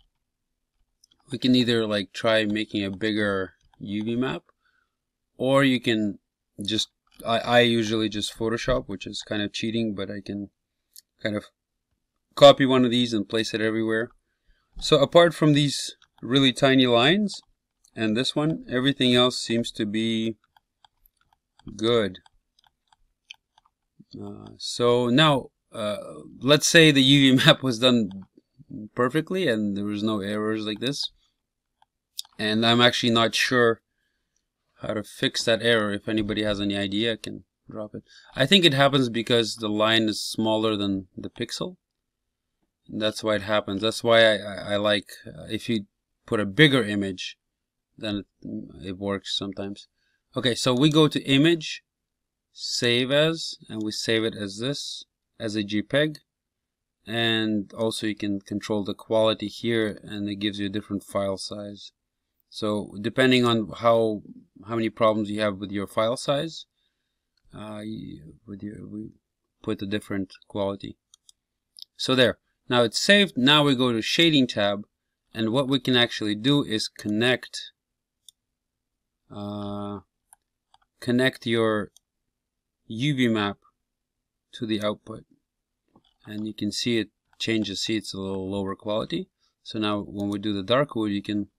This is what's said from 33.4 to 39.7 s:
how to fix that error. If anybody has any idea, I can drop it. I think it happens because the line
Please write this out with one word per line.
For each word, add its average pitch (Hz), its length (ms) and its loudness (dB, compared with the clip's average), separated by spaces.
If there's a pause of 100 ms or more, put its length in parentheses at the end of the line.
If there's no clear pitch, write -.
how 107 100 -6
to 104 100 -6
fix - 420 -4
that 113 180 2
error. 110 280 2
If 101 160 -8
anybody 107 360 -2
has 104 180 -2
any 101 160 -2
idea, 101 360 -2
I - 20 -10
can 104 300 -14 (220)
drop 107 280 -14
it. 104 80 -16 (320)
I 135 100 2
think 185 180 4
it 151 120 4
happens 135 340 2
because 113 460 0
the 110 140 -6
line 110 340 2